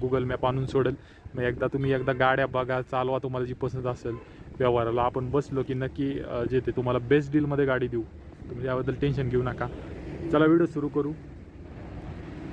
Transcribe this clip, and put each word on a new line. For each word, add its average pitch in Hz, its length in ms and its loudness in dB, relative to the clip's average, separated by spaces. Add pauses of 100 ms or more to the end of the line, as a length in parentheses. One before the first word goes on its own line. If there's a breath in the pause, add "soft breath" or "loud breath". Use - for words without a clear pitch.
Google 131 200 2
मॅप 127 220 0
आणून 131 200 2
सोडेल. 131 280 2 (400 loud breath)
मग 127 80 -2
एकदा 127 240 2
तुम्ही 135 260 0
एकदा 131 200 2
गाड्या 131 340 4
बघा, 127 340 0
चालवा, 127 420 -2
तुम्हाला 127 240 -2
जी 127 80 -6
पसंत 127 320 -4
असेल 120 300 -4 (420 loud breath)
व्यवहाराला. 120 440 4
आपण 123 280 0
बसलो 139 320 0
की 131 120 -4
नक्की, 135 460 -2
अ, 123 300 -4
जे 127 100 4
ते - 100 0
तुम्हाला 123 280 2
बेस्ट 139 340 4
डीलमध्ये 143 320 2
गाडी 127 240 2
देऊ, 120 140 -2 (480)
तुम्ही 123 160 -6
याबद्दल 127 280 0
टेन्शन 135 340 0
घेऊ 123 140 2
नका. 120 240 -2 (640)
चला 156 120 8
व्हिडिओ 165 220 6
सुरू 147 220 -4
करू. 143 240 -2 (1400)